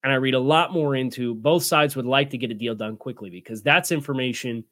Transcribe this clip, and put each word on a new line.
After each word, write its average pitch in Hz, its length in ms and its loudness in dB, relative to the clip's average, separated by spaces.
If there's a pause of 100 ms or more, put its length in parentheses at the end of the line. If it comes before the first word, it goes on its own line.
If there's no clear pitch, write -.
And 135 80 2
I 135 60 4
read 131 180 2
a 127 40 4
lot 151 340 4
more 147 220 2
into 123 380 -2
both 143 300 2
sides 151 320 2
would 127 100 -4
like 135 260 2
to 135 60 -8
get 117 140 -4
a - 20 -6
deal 113 220 -6
done 107 220 -8
quickly, 110 320 -12
because 104 340 -14
that's 160 280 2
information 127 800 -4